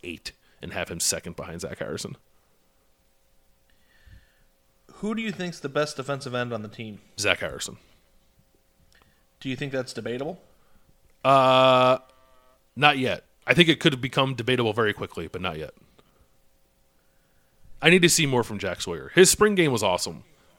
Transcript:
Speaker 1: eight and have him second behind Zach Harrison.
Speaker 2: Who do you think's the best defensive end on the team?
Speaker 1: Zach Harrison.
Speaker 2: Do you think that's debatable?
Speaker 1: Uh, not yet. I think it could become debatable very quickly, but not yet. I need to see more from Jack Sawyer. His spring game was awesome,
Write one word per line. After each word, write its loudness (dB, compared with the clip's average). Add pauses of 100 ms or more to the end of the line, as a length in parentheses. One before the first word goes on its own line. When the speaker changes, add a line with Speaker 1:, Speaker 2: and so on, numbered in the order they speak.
Speaker 1:
eight -14 (280)
and -12
have -6
him -10
second -6
behind -12
Zach -12
Harrison. -10 (2750)
Speaker 2:
Who -6
do -6
you -6
think's -10
the -10
best -4
defensive -8
end -4
on -8
the -12
team? -16 (180)
Speaker 1:
Zach 2
Harrison. -10 (1600)
Speaker 2:
Do -10
you -4
think -8
that's -6
debatable? -8 (840)
Speaker 1:
Uh, 6 (800)
not 4
yet. -2 (200)
I 2
think 6
it 2
could 0
become -2
debatable 0
very 0
quickly, -10
but -12
not -6
yet. -12 (2000)
I 4
need 6
to 8
see 2
more 2
from -8
Jack -6
Sawyer. -8
His 8
spring 2
game 2
was 0
awesome, -2 (340)